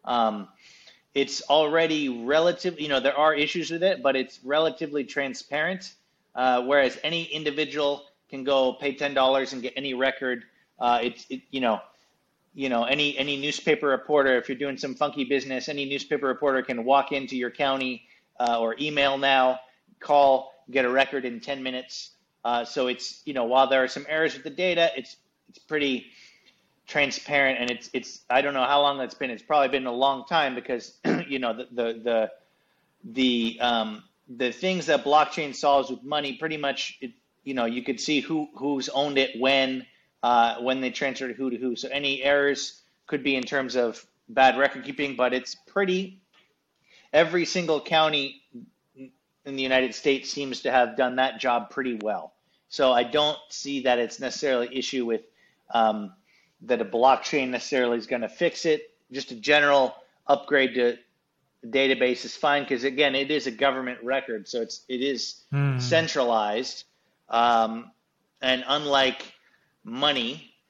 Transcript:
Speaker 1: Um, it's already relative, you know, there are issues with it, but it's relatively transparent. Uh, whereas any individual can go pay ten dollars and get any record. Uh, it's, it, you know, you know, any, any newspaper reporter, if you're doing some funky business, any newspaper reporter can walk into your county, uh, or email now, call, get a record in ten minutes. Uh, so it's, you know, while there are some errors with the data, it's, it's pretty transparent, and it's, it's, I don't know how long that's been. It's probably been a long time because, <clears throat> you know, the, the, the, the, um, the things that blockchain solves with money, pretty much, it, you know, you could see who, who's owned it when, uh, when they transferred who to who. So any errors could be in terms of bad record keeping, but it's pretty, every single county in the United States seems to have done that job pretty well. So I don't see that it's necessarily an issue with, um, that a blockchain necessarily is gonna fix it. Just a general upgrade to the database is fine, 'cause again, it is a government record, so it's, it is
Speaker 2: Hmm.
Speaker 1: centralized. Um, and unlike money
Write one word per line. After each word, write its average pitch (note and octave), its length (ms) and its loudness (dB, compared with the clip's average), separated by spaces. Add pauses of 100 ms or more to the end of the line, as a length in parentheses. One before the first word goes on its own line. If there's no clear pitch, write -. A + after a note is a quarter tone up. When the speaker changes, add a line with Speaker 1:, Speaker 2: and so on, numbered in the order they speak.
Speaker 1:
Um, A2 460 0 (640)
it's - 300 -2
already D#3 680 2
relative, D#3+ 680 0
you D3+ 100 -6
know, C3+ 100 2
there C#3 180 2
are D#3 160 6
issues D3+ 380 -2
with E3+ 120 -2
it, F#3+ 200 2
but C3+ 120 4
it's C3 280 -4
relatively D3+ 600 -2
transparent. D3 920 -6 (420)
Uh, B2+ 280 2
whereas C3+ 400 4
any E3 220 -2
individual C#3+ 800 -2 (240)
can C3+ 140 -10
go C3 300 2
pay C#3 220 -4
ten C#3+ 180 -4
dollars C3+ 400 2
and B2+ 80 -8
get B2 140 -8
any C3+ 180 -6
record. B2+ 500 -2 (360)
Uh, A#2+ 240 2
it's, A#2+ 260 -6
it, C3 120 -10 (100)
you C3+ 100 -4
know, A2 180 2 (760)
you C3+ 120 -4
know, A#2+ 160 2
any, C#3+ 340 0
any C#3 220 -4
newspaper D3 480 -2
reporter, C3+ 500 2
if A#2 120 -4
you're C3 80 -4
doing C#3 200 -6
some C3 180 -8
funky C#3+ 280 -2
business, C3 460 -2
any C#3+ 160 -6
newspaper C#3 420 -4
reporter C3 340 0
can A#2+ 220 -4
walk C3+ 280 4
into C3 260 -4
your B2 140 -4
county, C3+ 500 -2 (380)
uh, A#2 200 0
or A2+ 220 -2
email C#3+ 360 2
now, C3 420 4 (400)
call, C#3 520 4 (200)
get B2+ 140 2
a B2 40 2
record C3+ 360 0
in A#2+ 140 -8
ten C3+ 220 -8
minutes. B2+ 500 -10 (320)
Uh, A#2 220 -2
so B2+ 220 -2
it's, - 380 -6
you D3 80 -8
know, B2+ 100 -2
while C3 240 4
there C3+ 160 4
are B2+ 40 0
some C#3+ 220 -10
errors D#3 240 0
with - 100 -16
the D#3 60 -10
data, E3+ 480 2
it's, - 200 -14 (300)
it's - 120 -20
pretty C#3+ 480 -2 (800)
transparent, C#3 720 0
and B2 100 -2
it's, A#2 240 -8
it's, - 360 -8
I B2+ 120 4
don't C#3+ 120 -2
know C3 120 2
how C#3+ 160 4
long C#3+ 160 2
that's B2+ 160 -6
been. C3 160 -6
It's A2 140 -10
probably C#3+ 260 2
been C3 160 -2
a A#2+ 80 -4
long C3 320 0
time C#3+ 300 0
because, A#2+ 420 -6 (140)
<clears throat> B2+ 160 -2
you C3 120 -4
know, A#2 140 -2
the, B2 180 -10
the, A#2 220 -2 (100)
the, A2+ 280 0 (720)
the, A#2 580 0
um, A2+ 420 -2 (240)
the B2 240 -4
things F3+ 360 -4
that C#3 160 2
blockchain D3 520 2
solves C#3 340 2
with B2 140 -8
money, C#3+ 300 -4
pretty D#3 240 -6
much, C#3 440 -4
it, B2 100 -12 (320)
you C3+ 100 -8
know, B2 120 0
you A#2+ 180 -4
could B2 160 -4
see D3+ 200 0
who, D#3 360 -4
who's C#3 340 -4
owned C#3 280 0
it C3+ 220 0
when, C3 460 2 (380)
uh, A#2 380 4
when C3 180 0
they B2+ 100 -4
transferred B2+ 460 -6
who C3 140 -4
to A#2 80 -6
who. B2 180 -4
So C3 140 -10
any C#3 340 -4
errors C#3+ 580 2 (260)
could C#3 160 -4
be C3+ 120 2
in B2+ 80 -2
terms C3 320 -4
of A#2+ 280 -2 (260)
bad B2+ 280 6
record C#3 280 0
keeping, C#3 320 -6
but B2 160 2
it's B2+ 220 -6 (120)
pretty, F#3+ 540 -2 (880)
every E3 340 4
single D#3+ 360 0
county D3 600 0 (540)
in - 600 -16
the C3+ 60 -2
United C3 300 2
States C3+ 360 0
seems C3+ 320 -8
to B2+ 100 -2
have A#2+ 240 4
done B2+ 220 0
that B2+ 220 0
job A#2+ 300 0
pretty C3 260 -4
well. G#2 380 -6 (360)
So C3 240 2
I B2 100 4
don't D3 340 0 (120)
see C#3 320 -8
that B2 180 2
it's A#2 220 -4
necessarily B2+ 460 -2
an A#2+ 60 -12
issue B2+ 320 -4
with, A2+ 160 -2 (520)
um, G#2+ 400 2 (480)
that A#2 180 0
a A2 60 -2
blockchain B2+ 640 2
necessarily B2 480 0
is A2 100 -8
gonna A#2 220 -4
fix - 360 -2
it. D3+ 260 0 (200)
Just C3+ 200 -10
a B2 40 -10
general C#3+ 580 4 (320)
upgrade C#3 500 2
to A#2+ 220 2 (640)
the A#2+ 60 -18
database B2+ 560 2
is - 120 -12
fine, C#3+ 300 0
'cause B2+ 200 -2
again, C#3 300 0
it C#3 160 -2
is C#3 160 -2
a A#2+ 40 -4
government B2+ 520 -2
record, A#2+ 440 -4
so A#2 140 -6
it's, - 260 -10
it B2+ 140 -4
is C3+ 480 -4
Speaker 2:
Hmm. C#3 300 0
Speaker 1:
centralized. B2 1080 0 (440)
Um, A#2 640 2 (500)
and B2+ 260 0
unlike C#3 640 0 (520)
money C3+ 680 -4 (160)